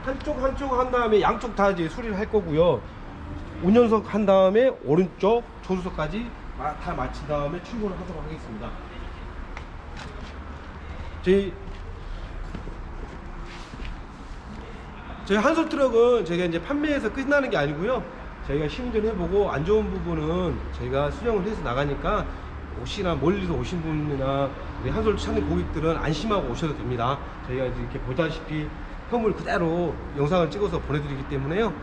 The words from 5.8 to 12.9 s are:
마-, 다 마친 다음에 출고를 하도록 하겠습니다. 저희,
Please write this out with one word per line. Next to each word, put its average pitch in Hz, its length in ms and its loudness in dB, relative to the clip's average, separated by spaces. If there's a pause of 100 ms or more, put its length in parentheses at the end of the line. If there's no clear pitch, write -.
마-, 147 220 -2
다 170 140 -4
마친 127 340 -4
다음에 147 360 0
출고를 208 360 -4
하도록 170 240 -8
하겠습니다. 117 460 -8 (2500)
저희, 190 320 4 (3750)